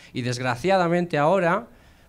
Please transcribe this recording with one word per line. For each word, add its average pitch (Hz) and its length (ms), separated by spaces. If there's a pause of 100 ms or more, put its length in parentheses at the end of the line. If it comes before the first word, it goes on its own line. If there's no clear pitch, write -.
(120)
y 127 100
desgraciadamente 165 960
ahora, 175 500 (420)